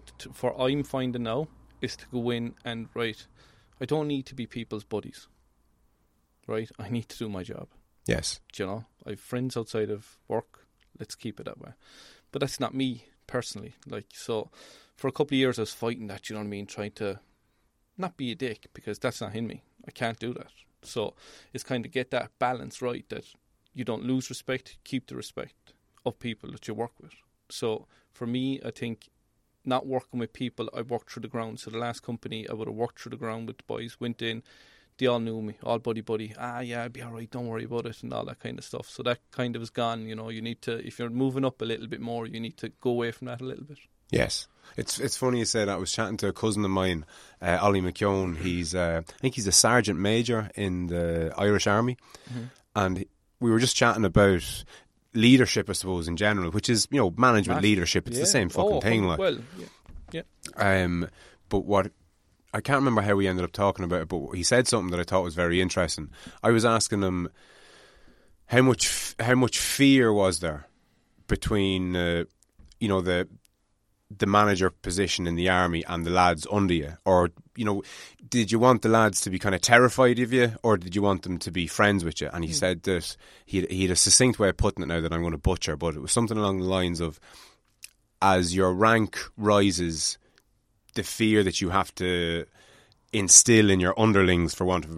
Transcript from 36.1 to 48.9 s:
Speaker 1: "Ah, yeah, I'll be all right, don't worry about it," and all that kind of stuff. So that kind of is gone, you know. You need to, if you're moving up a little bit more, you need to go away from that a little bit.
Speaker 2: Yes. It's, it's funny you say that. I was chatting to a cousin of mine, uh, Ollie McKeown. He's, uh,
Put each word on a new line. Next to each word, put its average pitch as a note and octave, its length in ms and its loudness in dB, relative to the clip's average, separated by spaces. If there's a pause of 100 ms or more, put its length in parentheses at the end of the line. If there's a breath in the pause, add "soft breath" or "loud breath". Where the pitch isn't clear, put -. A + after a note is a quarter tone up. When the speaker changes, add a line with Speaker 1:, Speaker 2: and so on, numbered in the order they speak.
Speaker 1:
"Ah, A#2+ 220 -10
yeah, A#2+ 240 -8
I'll A#2+ 60 -10
be B2 120 -16
all A#2+ 120 -14
right, A2+ 180 -14
don't B2 160 -8
worry A2+ 160 -8
about A#2 220 -6
it," A2+ 180 -14
and A#2+ 100 -10
all A2 120 -6
that - 160 -14
kind A#2+ 160 -10
of - 80 -16
stuff. - 240 -12
So - 140 -14
that B2 160 -2 (120)
kind B2 240 -6
of A#2 60 -10
is A#2 80 -12
gone, A#2 380 -4
you A2 80 -12
know. A2 120 -12
You A2+ 140 -10
need A#2 220 -8
to, A#2 220 -6
if - 140 -14
you're A#2+ 100 -6
moving C3 360 0
up B2+ 160 -4
a A2+ 40 -4
little A2+ 220 -6
bit A2 140 -10
more, A#2 260 -8
you A2+ 120 -12
need A2+ 180 -12
to A2+ 120 -10 (120)
go C3 80 -2
away A#2+ 220 -2
from B2 160 -14
that A#2+ 120 -12
a B2+ 60 -12
little C3 180 -12
bit. D3 140 -20 (340)
Speaker 2:
Yes. - 380 -2 (260 soft breath)
It's, - 240 -6
it's C3+ 160 -4
funny B2+ 240 -2
you A2+ 60 -2
say A2 180 0
that. G2+ 60 0
I G2 80 -4
was F2+ 160 -6
chatting A2 240 -4
to G#2 100 -2
a F#2+ 60 -2
cousin G#2 320 -2
of F#2+ 60 -2
mine, F#2 340 0 (360 loud breath)
uh, F2 200 0
Ollie G2 180 4
McKeown. F#2 580 0
He's, F2 380 -4
uh, E2+ 320 0